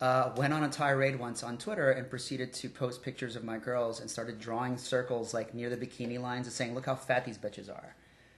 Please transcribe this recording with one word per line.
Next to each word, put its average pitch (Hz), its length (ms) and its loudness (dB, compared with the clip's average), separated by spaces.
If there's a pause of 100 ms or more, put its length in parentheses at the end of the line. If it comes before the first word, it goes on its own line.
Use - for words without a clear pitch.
uh, 127 360 6
went 139 160 4
on 156 100 2
a 147 60 2
tirade 135 500 4
once 120 240 -6
on 120 160 -6
Twitter 175 320 4
and 131 180 4
proceeded 127 460 -4
to - 140 -6
post 123 340 -4
pictures 127 320 -6
of 117 100 -8
my 113 140 -4
girls 117 420 0
and 113 100 -8
started 117 280 -6
drawing 117 380 0
circles, 123 580 0
like, 113 200 -2
near 120 160 -2
the 123 60 -2
bikini 120 440 -4
lines 123 260 -2
and 117 80 -8
saying, 120 200 0
"Look 127 120 -4
how 135 80 2
fat 127 300 2
these 113 140 -8
bitches 98 300 -6
are. - 280 -14 (420)